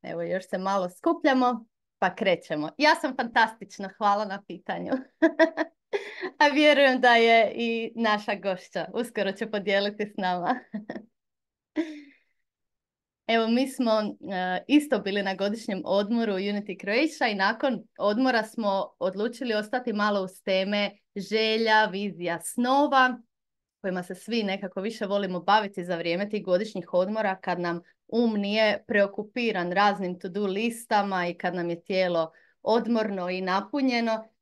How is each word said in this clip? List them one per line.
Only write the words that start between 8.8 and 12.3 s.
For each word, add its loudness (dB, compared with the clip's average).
Uskoro -2
će -8
podijeliti -2
s -14
nama. -2
<laughs> -14